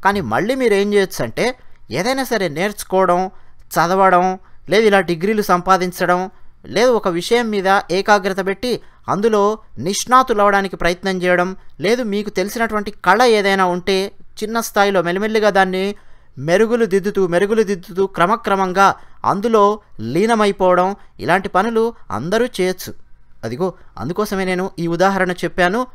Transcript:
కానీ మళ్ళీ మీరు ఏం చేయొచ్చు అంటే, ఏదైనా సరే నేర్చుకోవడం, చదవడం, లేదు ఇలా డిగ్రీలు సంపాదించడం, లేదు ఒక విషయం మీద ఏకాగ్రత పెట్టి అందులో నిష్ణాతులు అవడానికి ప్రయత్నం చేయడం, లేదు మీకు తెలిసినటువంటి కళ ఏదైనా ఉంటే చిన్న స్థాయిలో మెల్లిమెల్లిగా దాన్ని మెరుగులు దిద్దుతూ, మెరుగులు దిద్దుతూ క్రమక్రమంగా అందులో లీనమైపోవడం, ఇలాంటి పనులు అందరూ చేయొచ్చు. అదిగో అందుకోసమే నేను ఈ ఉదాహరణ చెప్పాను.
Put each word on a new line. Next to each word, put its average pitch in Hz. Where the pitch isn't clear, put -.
కానీ 202
మళ్ళీ 147
మీరు 247
ఏం 202
చేయొచ్చు 190
అంటే, 170
ఏదైనా 240
సరే 208
నేర్చుకోవడం, 185
చదవడం, 185
లేదు 214
ఇలా 196
డిగ్రీలు 180
సంపాదించడం, 185
లేదు 220
ఒక 214
విషయం 220
మీద 196
ఏకాగ్రత 196
పెట్టి 196
అందులో 208
నిష్ణాతులు 208
అవడానికి 196
ప్రయత్నం 180
చేయడం, 180
లేదు 220
మీకు 208
తెలిసినటువంటి 208
కళ 202
ఏదైనా 196
ఉంటే 190
చిన్న 226
స్థాయిలో 202
మెల్లిమెల్లిగా 208
దాన్ని 190
మెరుగులు 208
దిద్దుతూ, 196
మెరుగులు 202
దిద్దుతూ 190
క్రమక్రమంగా 190
అందులో 208
లీనమైపోవడం, 190
ఇలాంటి 180
పనులు 226
అందరూ 180
చేయొచ్చు. -
అదిగో 147
అందుకోసమే 190
నేను 185
ఈ 170
ఉదాహరణ 185
చెప్పాను. 180